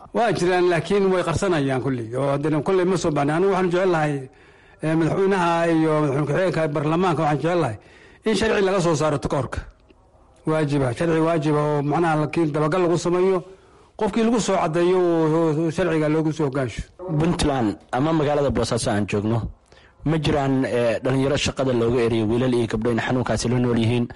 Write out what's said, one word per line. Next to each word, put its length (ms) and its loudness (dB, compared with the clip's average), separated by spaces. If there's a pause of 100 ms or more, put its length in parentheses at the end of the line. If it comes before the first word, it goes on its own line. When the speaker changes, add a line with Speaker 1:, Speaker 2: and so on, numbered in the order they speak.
(120)
Speaker 1:
Waa 200 2
jiraan, 360 2
laakiin 440 2
way 100 2
qarsanayaan 580 0
kulli. 240 -4 (100)
Oo 200 -2
haddana 260 -2
kulli 240 0
ma 120 0
soo 140 0
baahnay. 260 0
Anigu 160 2
waxaan 200 0
jecel 180 2
lahay, 240 0 (680)
eh, 120 0
madaxweynaha 560 0 (220)
iyo 280 2
madaxweyne 260 0
ku-xigeenka 420 0
baarlamaanka 540 0
waxaan 180 0
jecel 200 0
lahay 160 -2 (500)
in 100 0
sharci 280 0
laga 160 0
soo 140 2
saaro 240 0
takoorka. 420 -4 (880)
Waajiba, 460 0
sharci 280 0
waajiba 400 0
oo 220 0
macnaha 340 0
laakiin 360 0
dabagal 300 0
lagu 160 2
sameeyo. 400 2 (580)
Qofkii 280 0
lagu 160 2
soo 160 0
caddeeyo 420 2
oo, 280 2 (100)
oo, 140 2 (140)
oo 60 -2
sharciga 380 0
loogu 240 0
soo 140 -2
hogaansho. 360 -4 (360)
Speaker 2:
Puntland 580 0 (160)
ama 200 0
magaalada 380 2
Boosaaso 400 -2
aan 160 -2
joogno, 320 -2 (680)
ma 140 0
jiraan, 460 0
eh, 380 0
dhalinyaro 340 0
shaqada 360 -2
looga 300 2
eriyo 240 2
wiilal 280 2
iyo 120 2
gabdho 240 -2
in 80 0
xanuunkaasi 500 -2
la 100 0
nool 200 2
yihiin? 380 2